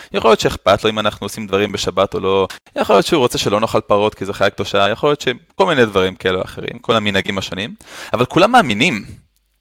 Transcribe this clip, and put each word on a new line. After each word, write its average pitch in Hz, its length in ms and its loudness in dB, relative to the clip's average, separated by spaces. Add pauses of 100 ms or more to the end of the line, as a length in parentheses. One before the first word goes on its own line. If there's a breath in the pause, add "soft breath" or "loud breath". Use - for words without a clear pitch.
(120 loud breath)
יכול 220 180 2
להיות 208 100 4
שאכפת - 440 0
לו 110 60 0
אם 107 80 -4
אנחנו 107 260 -4
עושים 104 220 -10
דברים 98 260 0
בשבת 95 420 -2
או 92 60 -4
לא, 95 280 0 (280 loud breath)
יכול 214 200 2
להיות - 100 4
שהוא 160 140 2
רוצה 127 180 2
שלא 104 220 0
נאכל - 200 0
פרות 104 340 0
כי - 100 -12
זה 98 80 -6
חיה 98 180 0
קדושה, 98 400 -2
יכול 147 200 -2
להיות 147 100 -2
שכל - 460 -2
מיני 139 200 4
דברים 95 280 0
כאלה 92 240 -2
או 95 60 -4
אחרים, - 360 -12
כל 120 160 0
המנהגים 98 420 -2
השונים, 101 360 -8 (380 loud breath)
אבל 110 120 4
כולם 190 280 2
מאמינים 135 520 2 (560)